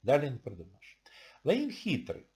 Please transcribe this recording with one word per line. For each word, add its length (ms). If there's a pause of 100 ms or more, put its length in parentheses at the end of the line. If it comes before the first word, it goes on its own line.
Далі 280
не 60
придумаєш. 600 (460)
Але 120
він 140
хитрий. 520 (140)